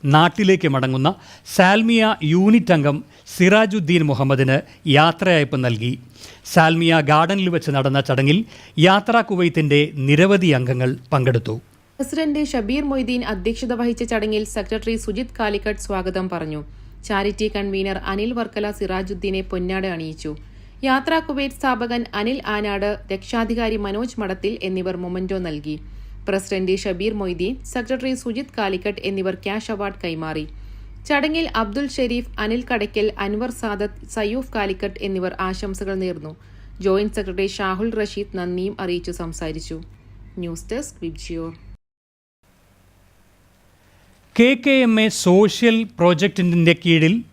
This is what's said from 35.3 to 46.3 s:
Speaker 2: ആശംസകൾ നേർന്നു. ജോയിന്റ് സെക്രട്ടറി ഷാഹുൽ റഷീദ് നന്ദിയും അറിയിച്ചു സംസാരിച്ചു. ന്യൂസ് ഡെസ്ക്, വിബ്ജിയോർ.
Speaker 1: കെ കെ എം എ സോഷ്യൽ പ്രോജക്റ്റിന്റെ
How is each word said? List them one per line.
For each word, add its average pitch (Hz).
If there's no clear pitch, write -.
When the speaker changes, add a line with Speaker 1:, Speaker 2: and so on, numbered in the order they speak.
Speaker 2:
ആശംസകൾ 190
നേർന്നു. 165
ജോയിന്റ് 202
സെക്രട്ടറി 190
ഷാഹുൽ 196
റഷീദ് 202
നന്ദിയും 180
അറിയിച്ചു 175
സംസാരിച്ചു. 165
ന്യൂസ് 165
ഡെസ്ക്, 277
വിബ്ജിയോർ. 165
Speaker 1:
കെ 240
കെ 269
എം 220
എ -
സോഷ്യൽ 214
പ്രോജക്റ്റിന്റെ 175